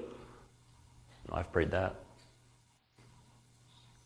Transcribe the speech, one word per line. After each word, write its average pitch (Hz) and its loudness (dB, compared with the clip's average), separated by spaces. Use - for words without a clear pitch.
know, 82 -2
I've 85 0
prayed 80 6
that. 92 2